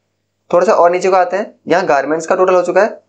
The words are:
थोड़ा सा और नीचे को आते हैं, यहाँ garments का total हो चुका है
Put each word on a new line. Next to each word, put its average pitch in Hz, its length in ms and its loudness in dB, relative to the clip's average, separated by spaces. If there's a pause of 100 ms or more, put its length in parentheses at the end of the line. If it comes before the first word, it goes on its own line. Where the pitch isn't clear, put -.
(500)
थोड़ा 180 160 2
सा 220 80 2
और 170 160 4
नीचे 180 200 -2
को 190 60 2
आते 180 200 0
हैं, 214 180 -8 (140)
यहाँ 175 180 0
garments 151 400 -2
का - 100 -2
total 185 180 0
हो 180 80 2
चुका 180 200 0
है 220 260 -4